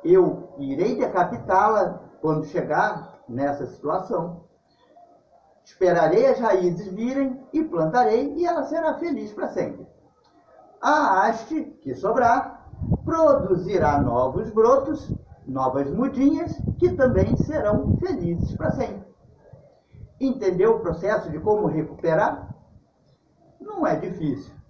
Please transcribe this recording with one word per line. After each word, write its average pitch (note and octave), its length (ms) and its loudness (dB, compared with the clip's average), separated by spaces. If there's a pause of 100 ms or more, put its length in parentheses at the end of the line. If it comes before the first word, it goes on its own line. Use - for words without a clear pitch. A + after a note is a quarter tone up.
Eu E3+ 540 4
irei D#3 400 -2
decapitá-la G3 1000 0 (200)
quando D3+ 260 0
chegar D#3+ 720 -4 (100)
nessa C#3 380 -4
situação. F3 760 -6 (1200)
Esperarei F3 600 4
as A#3 140 4
raízes F#3+ 520 2
virem B3+ 480 -2 (120)
e D#4 100 0
plantarei, A#3 720 2
e F4 100 -2
ela E4+ 200 0
será D#4 300 -2
feliz A3+ 380 -6
pra - 180 -6
sempre. - 360 -6 (920)
A C4+ 400 2
haste B3 420 -2 (180)
que - 140 -8
sobrar - 720 0 (380)
produzirá F#3 960 2
novos B2+ 500 0
brotos, A#3+ 580 2 (380)
novas C3+ 420 -2
mudinhas, C#4+ 640 0 (260)
que F4+ 160 4
também - 420 4
serão C4+ 640 0
felizes F#3 580 -4
pra - 160 -2
sempre. G3+ 340 -6 (1120)
Entendeu A3 560 2
o - 40 -6
processo F3+ 500 -2
de D#3 80 -8
como G#3 300 0
recuperar? - 800 -2 (1120)
Não G4 260 -6
é - 80 2
difícil. D#3 580 -6 (180)